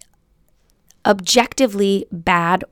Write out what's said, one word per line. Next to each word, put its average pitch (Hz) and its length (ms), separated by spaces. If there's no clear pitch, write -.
objectively 202 1040
bad 175 600